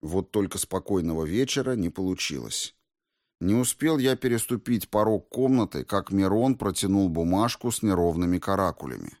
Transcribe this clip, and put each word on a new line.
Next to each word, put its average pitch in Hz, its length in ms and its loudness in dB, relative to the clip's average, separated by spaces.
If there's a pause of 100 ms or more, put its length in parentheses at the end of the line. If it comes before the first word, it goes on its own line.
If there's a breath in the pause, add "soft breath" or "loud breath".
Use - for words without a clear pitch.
Вот 90 300 -4
только 101 260 -2
спокойного 85 680 -2
вечера 127 480 -2
не 101 160 -2
получилось. 78 840 -6 (640)
Не 92 160 2
успел 135 420 0
я 131 180 2
переступить 117 760 -2
порог 107 400 0
комнаты, 123 540 2
как 98 280 -2
Мирон 101 440 2
протянул 98 540 2
бумажку 90 640 0
с - 120 -4
неровными 87 560 2
каракулями. 78 800 -2